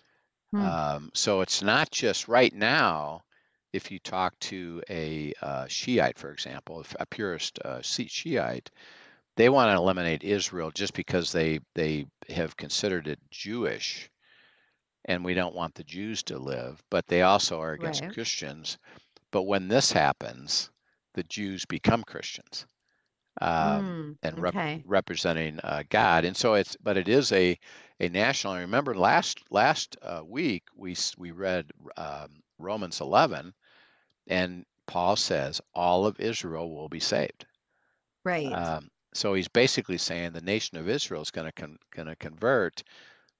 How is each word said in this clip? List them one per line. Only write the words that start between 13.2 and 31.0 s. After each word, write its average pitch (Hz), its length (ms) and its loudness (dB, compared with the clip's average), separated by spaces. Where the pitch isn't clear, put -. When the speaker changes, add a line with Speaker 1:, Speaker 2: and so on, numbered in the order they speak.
Speaker 2:
Jewish, 101 800 -6
and 90 180 -2
we 90 100 -2
don't 90 200 0
want 85 220 -6
the 82 80 -14
Jews 98 400 -8
to - 160 -8
live, 65 500 -8
but 87 180 0
they 87 160 4
also 92 360 4
are 80 140 -4
against 107 280 -6
Speaker 1:
Right. 151 120 -12
Speaker 2:
Christians. 78 640 -8
But 95 120 0
when 95 240 0
this 123 240 4
happens, 67 800 0
the 90 100 -4
Jews 98 420 -6
become 110 380 2
Christians, - 600 -12
um, 80 420 2
Speaker 1:
Mm, - 400 -8
Speaker 2:
and 80 180 -6
rep-, 175 140 -2
Speaker 1:
okay. 160 320 -4
Speaker 2:
representing, 82 720 0
uh, 73 300 -4
God. 95 360 6
And 92 100 -2
so 113 200 4
it's, 98 260 2
but 104 160 0
it 90 120 0
is 127 220 4
a, 90 280 6
a 90 100 0
national. 101 440 0
I 90 80 -6
remember 117 340 0
last, 120 460 4
last, 127 500 2
uh, 87 240 -10
week, 113 380 -4
we 92 180 -10
s-, - 240 -4